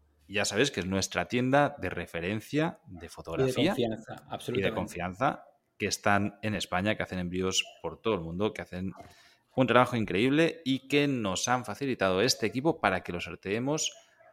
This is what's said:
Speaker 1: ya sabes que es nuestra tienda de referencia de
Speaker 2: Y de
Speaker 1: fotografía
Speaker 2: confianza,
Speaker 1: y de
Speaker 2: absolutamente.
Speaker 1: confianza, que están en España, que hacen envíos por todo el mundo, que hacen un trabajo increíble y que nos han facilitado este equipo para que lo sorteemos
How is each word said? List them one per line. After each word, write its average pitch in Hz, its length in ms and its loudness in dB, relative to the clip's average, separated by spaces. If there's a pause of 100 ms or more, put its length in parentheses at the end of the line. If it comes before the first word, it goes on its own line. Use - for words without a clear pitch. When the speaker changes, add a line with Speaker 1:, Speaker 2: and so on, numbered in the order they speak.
(280)
Speaker 1:
ya 101 160 0
sabes 104 260 2
que - 100 -4
es 90 60 -2
nuestra 92 400 0
tienda 131 540 2
de 92 100 -4
referencia 104 960 -4
de 90 120 -16
Speaker 2:
Y - 20 -18
de 82 80 -14
Speaker 1:
fotografía 127 640 0
Speaker 2:
confianza, 113 420 -2
Speaker 1:
y 110 40 -14
de - 140 -18
Speaker 2:
absolutamente. 98 440 -2
Speaker 1:
confianza, 92 720 -2 (340)
que 107 80 -2
están 101 560 0
en 110 120 -2
España, 95 420 0
que - 60 -2
hacen 92 160 -6
envíos 92 460 0 (180)
por - 180 -6
todo 113 140 0
el 90 60 0
mundo, 87 320 -2
que 87 100 -8
hacen 90 300 -6 (640)
un 131 100 4
trabajo 123 300 6
increíble 120 680 2
y 131 240 -2
que 143 200 4
nos 110 400 -2
han 123 160 2
facilitado 101 560 0
este 117 260 2
equipo 139 340 0
para 92 220 2
que 92 100 -8
lo 87 80 -4
sorteemos 113 720 -4 (400)